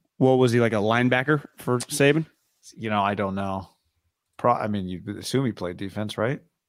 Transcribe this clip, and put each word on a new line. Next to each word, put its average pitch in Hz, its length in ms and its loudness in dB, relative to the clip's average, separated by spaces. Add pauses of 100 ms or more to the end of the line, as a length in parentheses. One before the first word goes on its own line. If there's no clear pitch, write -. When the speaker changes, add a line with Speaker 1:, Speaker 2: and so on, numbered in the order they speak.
(160)
Speaker 1:
What 131 180 4
was 127 180 4
he, 120 80 2
like, 113 120 2
a 110 40 0
linebacker 127 680 2 (140)
for 123 200 -2
Saban? 147 480 2 (500)
Speaker 2:
You 110 140 -8
know, 104 120 0
I 101 120 0
don't 98 220 -2
know. 95 320 -6 (680)
Pro-, 120 160 2
I 117 140 -2
mean, 101 220 -4
you 90 120 -8 (160)
assume 135 300 -2
he 107 60 -2
played 90 240 -8
defense, 104 420 -8
right? 117 220 -2 (280)